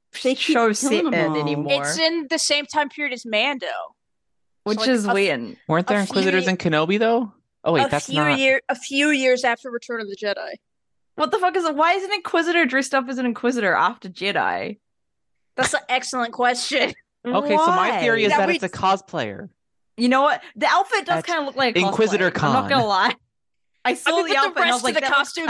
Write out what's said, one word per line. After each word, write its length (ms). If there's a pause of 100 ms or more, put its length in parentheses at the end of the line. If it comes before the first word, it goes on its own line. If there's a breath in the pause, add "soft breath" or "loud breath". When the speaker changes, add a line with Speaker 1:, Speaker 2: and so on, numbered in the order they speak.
(220)
Speaker 1:
They 120
keep 40
Speaker 2:
show 340
Speaker 1:
killing 20
Speaker 2:
set 300
Speaker 1:
them 100
Speaker 2:
in 180
Speaker 1:
all. 80
Speaker 2:
anymore? 420
Speaker 3:
It's 160
in 320
the 80
same 280
time 220
period 240
as 140
Mando. 400
So, 60 (920)
Speaker 2:
Which 140
Speaker 3:
like, 100
Speaker 2:
is 160
Speaker 3:
a 60
f-, 40
Speaker 2:
when? 420 (120)
Speaker 4:
Weren't 180
there 120
Speaker 3:
a 40
Speaker 4:
Inquisitors 420
Speaker 3:
few 80
Speaker 4:
in 40
Kenobi, 420
though? 340 (300)
Oh, 100
wait, 140
Speaker 3:
a 40
Speaker 4:
that's 160
Speaker 3:
few 100
Speaker 4:
not 220
Speaker 3:
year, 300
a 60
few 360
years 340
after 260
Return 300
of 80
the 80
Jedi. 380 (640)
Speaker 2:
What 140
the 80
fuck 180
is 80
it? 120
Why 180
is 100
an 80
Inquisitor 540
dressed 280
up 140
as 100
an 80
Inquisitor 480
after 340
Jedi? 680 (800)
Speaker 3:
That's 180
an 140
excellent 440
question. 600 (340)
Speaker 4:
Okay, 300
so 120
my 220
Speaker 2:
Why? 100
Speaker 4:
theory 240
is 80
Speaker 3:
That 60
Speaker 4:
that 100
Speaker 3:
we 80
Speaker 4:
it's 80
a 40
cosplayer. 800 (480)
Speaker 2:
You 120
know 140
what? 200 (140)
The 100
outfit 400
does 140
Speaker 4:
At 60
Speaker 2:
kinda 160
look 140
like 200
a 40
Speaker 4:
Inquisitor 520
Speaker 2:
cosplay. 100
I'm 100
not 100
Speaker 4:
Con. 80
Speaker 2:
gonna 160
lie. 280 (720)
I 100
saw 160
Speaker 3:
I 60
mean, 100
Speaker 2:
the 20
Speaker 3:
but 60
the 60
Speaker 2:
outfit 220
and 80
I 40
was 0
Speaker 3:
rest 100
Speaker 2:
like, 60
Speaker 3:
of 60
the 60
Speaker 2:
"That 160
looks 140
kinda 180